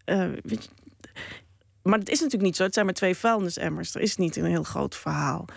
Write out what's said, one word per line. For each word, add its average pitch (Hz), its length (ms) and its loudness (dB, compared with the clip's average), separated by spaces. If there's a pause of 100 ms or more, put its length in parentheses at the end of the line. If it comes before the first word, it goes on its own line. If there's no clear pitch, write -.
eh, 190 240 2 (140)
weet - 220 -4
je... - 60 -20 (1120)
maar 208 160 4
dat 202 100 -4
is 302 100 2
natuurlijk 262 260 0
niet 185 120 2
zo. 185 60 2
Het 190 120 2
zijn 208 120 4
maar 185 80 0
twee 180 220 2
vuilnisemmers. 170 800 0
Er - 60 -4
is 214 160 0
niet 170 200 2
een - 80 -2
heel 170 180 2
groot - 340 -2
verhaal. - 480 -2 (120)